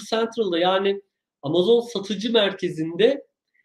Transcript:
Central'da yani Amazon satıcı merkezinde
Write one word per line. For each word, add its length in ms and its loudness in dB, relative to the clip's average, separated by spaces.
Central'da 500 -2
yani 420 2
Amazon 380 4
satıcı 540 -6
merkezinde 960 0